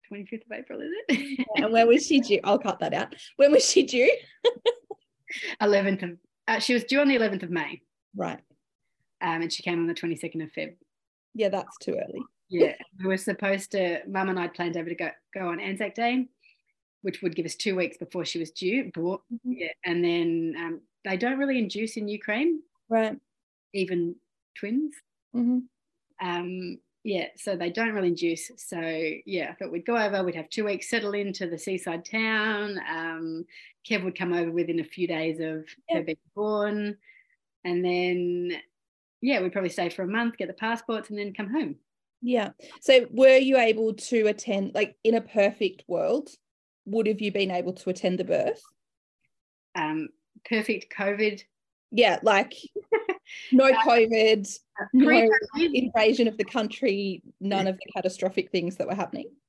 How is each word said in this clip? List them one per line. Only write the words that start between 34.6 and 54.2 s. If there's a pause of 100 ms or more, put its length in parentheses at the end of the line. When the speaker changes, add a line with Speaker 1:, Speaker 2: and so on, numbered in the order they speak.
Speaker 1:
a
few
days
of (240)
Speaker 2:
Yeah.
Speaker 1:
her
being (200)
born. (680)
And
then, (680)
yeah,
we'd
probably
stay
for
a
month,
get
the
passports,
and
then
come
home. (460)
Speaker 2:
Yeah. (300)
So
were
you
able
to
attend,
like,
in
a
perfect
world, (560)
would
have
you
been
able
to
attend
the
birth? (1160)
Speaker 1:
Um, (400)
perfect
covid. (500)
Speaker 2:
Yeah,
like, (200)
Speaker 1:
<laughs>
Speaker 2:
no
Speaker 1:
Uh,
Speaker 2:
covid, (220)